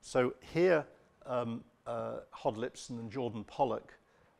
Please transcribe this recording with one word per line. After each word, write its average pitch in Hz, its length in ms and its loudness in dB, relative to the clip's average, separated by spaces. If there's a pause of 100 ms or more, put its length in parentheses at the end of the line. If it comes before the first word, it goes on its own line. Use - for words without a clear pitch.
So 127 400 2
here, 165 440 4 (400)
um, 120 380 -2 (240)
uh, 117 300 -4 (140)
Hod 113 260 -2
Lipson 117 420 -6
and 113 100 -8
Jordan 113 360 -4
Pollock, - 520 -2 (420)